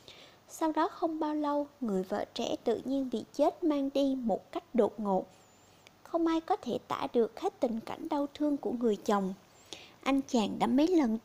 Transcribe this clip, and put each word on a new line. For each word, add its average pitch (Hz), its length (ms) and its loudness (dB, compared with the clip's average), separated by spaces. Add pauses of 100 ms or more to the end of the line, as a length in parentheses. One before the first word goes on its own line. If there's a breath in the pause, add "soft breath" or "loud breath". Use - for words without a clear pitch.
(480 loud breath)
Sau 320 240 -2
đó 320 160 2
không 320 320 -4
bao 302 140 -2
lâu, 294 320 0 (140)
người 196 220 0
vợ - 220 -2 (100)
trẻ - 300 -4
tự 233 200 0
nhiên 262 280 -2
bị 214 120 -2 (100)
chết 339 300 2
mang 285 300 2
đi 269 200 4
một 226 380 -2
cách - 220 -10
đột 220 260 2
ngột. 196 260 0 (760 loud breath)
Không 339 240 0
ai 330 140 2
có 370 160 -2
thể - 220 -4 (100)
tả - 240 -2
được 226 280 2
hết 381 200 -4
tình 226 200 0
cảnh - 280 -10
đau 285 260 -2
thương 294 220 0
của 208 160 -4
người 233 240 0
chồng. 196 380 0 (680 loud breath)
Anh 269 260 2
chàng 202 300 0
đã 185 80 2
mấy 269 220 4
lần 262 360 2